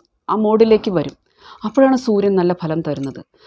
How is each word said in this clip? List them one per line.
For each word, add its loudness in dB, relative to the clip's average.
ആ 0
മോഡിലേക്ക് 2
വരും. -2
അപ്പോഴാണ് 2
സൂര്യൻ 0
നല്ല 2
ഫലം -6
തരുന്നത്. -8